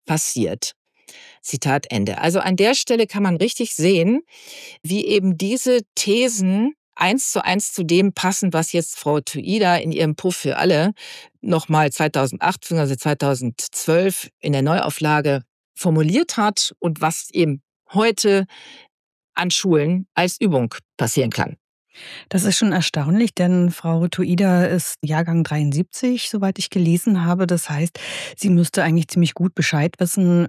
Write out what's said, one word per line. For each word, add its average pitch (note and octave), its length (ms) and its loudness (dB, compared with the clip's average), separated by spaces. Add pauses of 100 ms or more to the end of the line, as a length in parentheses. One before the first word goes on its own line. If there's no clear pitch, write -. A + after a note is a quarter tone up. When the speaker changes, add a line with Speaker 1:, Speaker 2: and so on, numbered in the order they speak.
Speaker 1:
passiert.“ A2+ 680 -4 (720)
Zitat C#3 480 -2
Ende. G2+ 280 -2
Also E3+ 220 0
an F#3 160 0
der G#3 180 4
Stelle A#3 320 0
kann G3+ 160 -4
man F3+ 140 2
richtig A3+ 380 -2
sehen, F#3+ 480 2 (600)
wie F#3+ 240 -4
eben F#3+ 320 2
diese B3 420 0 (140)
Thesen A3 800 0 (200)
eins G3+ 380 0
zu - 120 -2
eins F#3+ 280 -2
zu F#3 120 -4
dem F3 280 4
passen, F#3 400 -2
was E3 200 0
jetzt - 260 -2
Frau D3 220 0
Thuida F3+ 560 0
in D#3+ 160 -2
ihrem D3+ 240 0
Puff F3+ 200 -2
für C#3 200 -4
alle E3+ 360 2 (480)
nochmal D#3 520 0
zweitausendacht D3+ 680 -2
beziehungsweise C#3+ 360 -2
zweitausendzwölf D3 1300 -2 (120)
in D3 120 -2
der C3+ 100 0
Neuauflage D3+ 800 0 (320)
formuliert E3 600 0
hat G#3 420 -2
und E3 220 -4
was - 300 -4
eben D3+ 320 0 (300)
heute G3+ 540 2 (880)
an F3 160 -2
Schulen F3 640 2
als F3+ 260 0
Übung C3+ 340 0 (220)
passieren A#2+ 340 0
kann. - 260 -6 (720)
Speaker 2:
Das F#3 160 0
ist G3 140 0
schon G#3 140 2
erstaunlich, E3 640 0
denn F3+ 360 2
Frau E3 360 -2
Thuida F3+ 600 2
ist - 360 -2
Jahrgang E3 420 0
dreiundsiebzig, D#3 840 -2
soweit G3 300 -2
ich G3 100 -6
gelesen F3+ 560 2
habe. F3+ 220 0
Das F3 240 -2
heißt, D3+ 280 -4 (380)
sie G3+ 140 0
müsste F3 320 2
eigentlich E3 260 2
ziemlich E3+ 240 2
gut F3+ 220 -2
Bescheid D#3 420 0
wissen F3 520 2